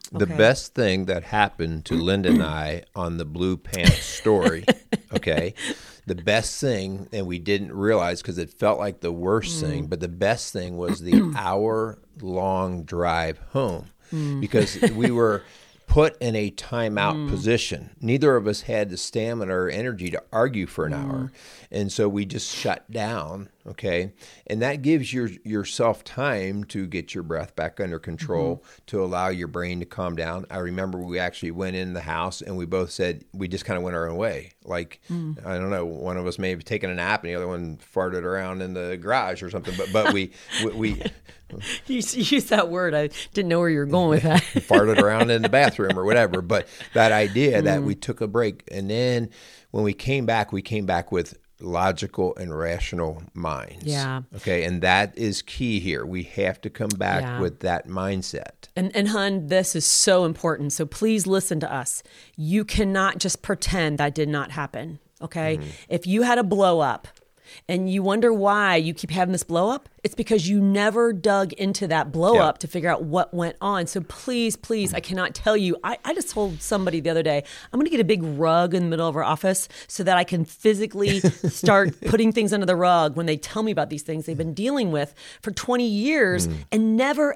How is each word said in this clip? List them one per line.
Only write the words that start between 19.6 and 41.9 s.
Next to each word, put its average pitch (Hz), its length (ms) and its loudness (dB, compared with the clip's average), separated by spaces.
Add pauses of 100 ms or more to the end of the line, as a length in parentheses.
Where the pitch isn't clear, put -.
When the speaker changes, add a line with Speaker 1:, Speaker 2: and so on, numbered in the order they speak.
Speaker 1:
energy 95 400 -4
to - 120 -6 (120)
argue 113 320 2
for 85 200 -4
an 76 60 -2
Speaker 2:
Mm. 139 180 -4
Speaker 1:
hour. 131 220 -6 (400)
And 98 200 -2
so 104 180 2
we 101 160 -2
just - 280 -8
shut - 380 -4
down, 101 560 -6 (180)
okay? 95 460 -2 (360)
And 110 140 -2
that 139 200 -2
gives 135 320 2
your, 123 160 -2 (160)
yourself 107 580 0
time 104 600 -4
to 98 220 -8
get 85 260 -8
your 92 100 -8
breath 82 320 -6
back 82 240 -6
under 85 200 -6
control, 85 580 -4
Speaker 2:
Mm-hmm. - 300 -20
Speaker 1:
to 98 160 -2
allow 90 260 -2
your 90 180 -4
brain 87 320 -6
to 85 60 -8
calm 90 320 -6
down. 82 320 -6
I - 80 -8
remember 90 420 -6
we 90 200 -6
actually 90 320 -6
went 92 260 -6
in 92 160 -6
the 87 80 -6
house 82 400 -4
and 92 160 -8
we 90 80 -6
both 90 260 -2
said, 90 320 -4 (100)
we 95 140 -6
just 90 180 -6
kinda 92 160 -4
went 90 140 -6
our 82 140 -4
own 85 80 -6
way. 87 340 -6 (140)
Like, 87 340 -8 (100)
Speaker 2:
Mm. 156 360 -8
Speaker 1:
I 92 120 -6
don't 95 120 -4
know, 92 160 -4
one 85 320 -6
of 90 100 -4
us 87 100 -6
may 95 120 -4
have 90 160 -6
taken 98 240 -4
a 90 60 -6
nap 95 280 -2
and 85 80 -6
the 90 40 -4
other 90 120 -4
one 87 300 -8 (180)
farted 92 280 -2
around 92 380 -4
in 92 120 -8
the 90 280 -6
garage 101 400 -2
or 92 80 -10
something. 95 280 -8
But, 95 160 -4
but 104 200 2
we, 98 180 -2 (160)
Speaker 2:
<laughs> - 180 -4
Speaker 1:
we, 110 80 -2
we 110 280 -4 (840)
Speaker 2:
You 254 120 -2